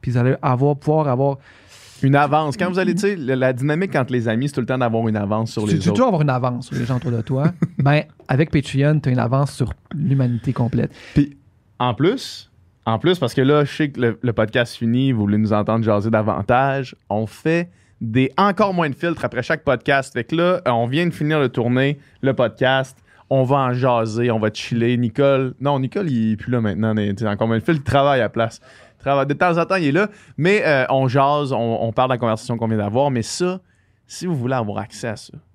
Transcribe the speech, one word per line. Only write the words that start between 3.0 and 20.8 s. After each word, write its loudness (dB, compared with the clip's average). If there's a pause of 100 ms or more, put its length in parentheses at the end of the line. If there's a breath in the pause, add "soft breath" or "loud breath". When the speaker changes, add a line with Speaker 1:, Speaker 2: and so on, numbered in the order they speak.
Speaker 2:
sais, 0
le, -2
la 2
dynamique -2
entre 0
les 0
amis, 0
c'est -6
tout -2
le -2
temps -2
d'avoir 0
une 0
avance -2
sur -4
Speaker 1:
Tu, 2
Speaker 2:
les -
Speaker 1:
tu -4
veux 2
Speaker 2:
autres. 2
Speaker 1:
toujours 4
avoir 0
une 2
avance -2
sur -10
les -4
gens -2
autour -4
de -2
toi. -2 (140)
Speaker 2:
<laughs> -10
Speaker 1:
Ben, 2 (240)
avec 2
Patreon, 0
t'as -2
une 2
avance 0
sur -4 (200)
l'humanité 0
complète. -2 (220 loud breath)
Speaker 2:
Puis, 2 (440)
en 2
plus, -2 (360)
en 0
plus, 2
parce -2
que 0
là, 4
je -4
sais -2
que -6
le, 0
le -2
podcast 0
finit, 0
vous 0
voulez 2
nous 2
entendre 0
jaser 2
davantage, 0 (140)
on -2
fait -4 (320 soft breath)
des 0
encore 2
moins 0
de -6
filtres -4
après -4
chaque -4
podcast. 0
Fait -4
que -4
là, 2
euh, 2
on 2